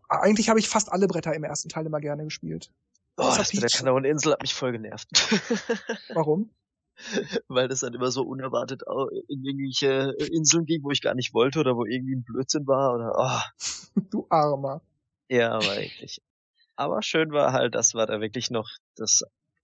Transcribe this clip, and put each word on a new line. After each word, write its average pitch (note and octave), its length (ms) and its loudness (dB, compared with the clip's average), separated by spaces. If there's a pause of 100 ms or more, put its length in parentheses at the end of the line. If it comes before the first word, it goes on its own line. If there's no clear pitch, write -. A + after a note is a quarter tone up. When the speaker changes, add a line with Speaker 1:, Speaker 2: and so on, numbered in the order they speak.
Speaker 1:
eigentlich G#3 400 4
hab A3 80 6
ich G#3+ 120 2
fast - 240 0
alle F#3+ 160 4
Bretter E3 260 -2
im D#3 80 -4
ersten D3 260 -6
Teil D#3+ 180 -4
immer D#3 120 0
gerne D3 240 -4
gespielt. D#3+ 480 -10 (460)
Speaker 2:
Oh, C4 80 0
Speaker 1:
Außer - 140 4
Speaker 2:
das G3+ 140 0
mit G3 120 0
der A#2 40 4
Speaker 1:
Peach. - 100 2
Speaker 2:
Kanoneninsel C3+ 540 2
hat - 100 0
mich - 120 -4
voll B2+ 160 -2
genervt. G#2+ 400 -8
<laughs> - 1000 0
Speaker 1:
Warum? E3+ 420 2 (1000)
Speaker 2:
Weil B2+ 180 2
das C3 140 -4
dann B2 140 -4
immer B2+ 180 0
so B2+ 100 0
unerwartet B2 640 -4
au-, B2+ 220 -2
in C3 360 -8
irgendwelche C3+ 720 0 (160)
Inseln E3 360 2
ging, D3+ 180 -2
wo C#3+ 80 -2
ich C3+ 100 -2
gar - 120 0
nicht B2 200 -4
wollte C3+ 240 4
oder B2+ 180 2
wo A#2+ 80 0
irgendwie B2+ 300 -4
ein B2+ 80 -4
Blödsinn C3 460 -4
war C3+ 260 4
oder, A#2 220 -2
oh. - 840 -2
Speaker 1:
<laughs> - 80 -8
Du - 200 -4
Armer. D3 520 2 (460)
Speaker 2:
Ja, A#2+ 220 4
aber G#2+ 300 0
eklig. - 420 -12 (540)
Aber D3+ 260 -2
schön D#3+ 300 0
war C#3+ 200 4
halt, B2 220 2
dass A#2 200 2
wir A2+ 120 2
da G#2+ 140 -2
wirklich A2 300 -4
noch A2 180 -4 (260)
das - 300 0 (400)